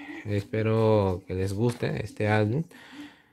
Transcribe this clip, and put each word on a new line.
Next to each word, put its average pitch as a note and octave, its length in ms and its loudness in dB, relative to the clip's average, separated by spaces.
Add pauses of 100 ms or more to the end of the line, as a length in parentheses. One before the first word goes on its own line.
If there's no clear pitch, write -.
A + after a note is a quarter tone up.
(260)
espero G#2+ 1000 2
que F2+ 60 -10
les F#2+ 220 -2
guste A#2+ 500 -2
este G#2+ 240 -4
álbum. G#2+ 360 2 (680)